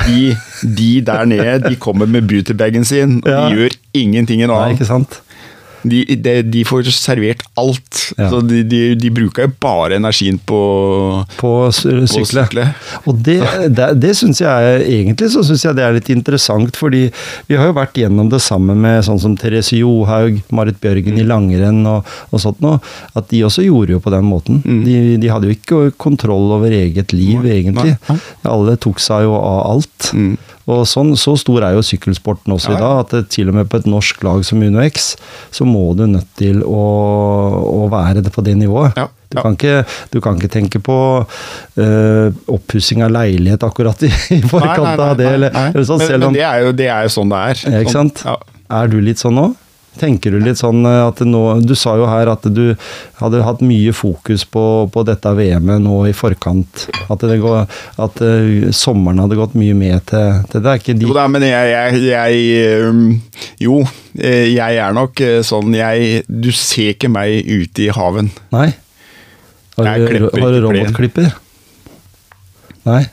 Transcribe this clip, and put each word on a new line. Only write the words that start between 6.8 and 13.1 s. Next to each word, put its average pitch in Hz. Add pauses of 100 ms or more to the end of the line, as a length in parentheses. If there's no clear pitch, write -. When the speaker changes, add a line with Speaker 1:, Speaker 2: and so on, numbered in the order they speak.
Speaker 1:
servert 117 (160)
alt, 131
Speaker 2:
Ja. 101
Speaker 1:
så 120
de, 117
de, 120
de 117
bruker 117
jo 139 (100)
bare 87
energien 101
på 98 (120)
Speaker 2:
På 123
s-, -
Speaker 1:
på 131 (180)
Speaker 2:
sykle. 127
Speaker 1:
sykle. 120 (320)
Speaker 2:
Og 120